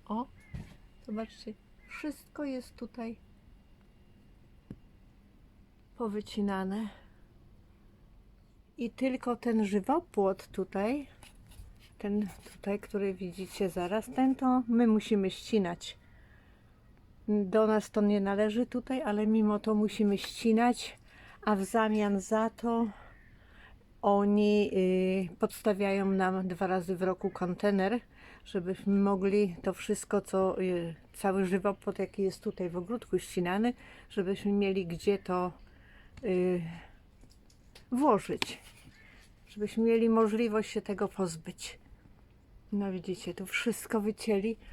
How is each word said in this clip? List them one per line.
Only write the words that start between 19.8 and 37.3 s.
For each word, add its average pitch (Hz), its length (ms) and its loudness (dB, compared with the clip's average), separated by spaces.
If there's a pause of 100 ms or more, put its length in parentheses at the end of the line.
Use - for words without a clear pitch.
ścinać, 233 800 0 (440)
a 214 140 2
w 190 80 -2
zamian 214 560 2
za 220 300 0
to... 233 360 -2 (1160)
Oni, 208 680 4
y, 185 680 2
podstawiają 196 720 0
nam 190 380 0
dwa 180 180 -4
razy 185 300 -2
w 175 60 -6
roku 185 280 0
kontener, 196 680 0 (440)
żebyśmy 185 480 -4
mogli 196 720 2
to 190 100 0
wszystko, - 480 -2
co, 190 420 0
y, 170 320 -2 (180)
cały 196 340 0
żywopłot, 190 520 -2
jaki 196 240 -4
jest 190 200 -2
tutaj 185 280 -6
w 170 60 -8
ogródku 185 420 -4
ścinany, 190 560 0 (360)
żebyśmy 196 420 -2
mieli 196 340 0
gdzie 170 320 0
to, 180 340 -2 (720)
y, 180 380 0 (1300)